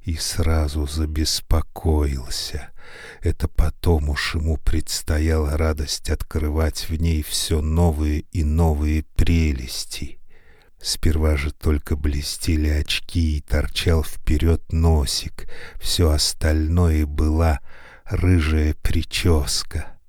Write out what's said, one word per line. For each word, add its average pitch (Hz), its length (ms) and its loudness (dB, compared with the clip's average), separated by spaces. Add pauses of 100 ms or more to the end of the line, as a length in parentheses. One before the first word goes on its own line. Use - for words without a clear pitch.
И 82 160 -4
сразу 78 680 -2
забеспокоился. 76 1800 -2 (500)
Это 80 260 -2
потом 76 640 2
уж - 260 -4
ему 78 220 0
предстояла 78 1000 0
радость 78 540 -2
открывать 76 800 -2
в 80 60 -2
ней 80 280 0
всё - 380 -2
новые 78 720 2
и 80 100 0
новые 76 600 2 (120)
прелести. - 1040 0 (600)
Сперва 78 560 2
же 71 140 -2
только 73 440 -2
блестели 73 720 0
очки 76 720 0
и 73 40 -4
торчал 76 640 0
вперёд - 680 2
носик. 82 760 0 (320)
Всё - 300 2
остальное 78 960 2
была 78 560 2 (420)
рыжая 78 720 2
причёска. - 1200 0 (140)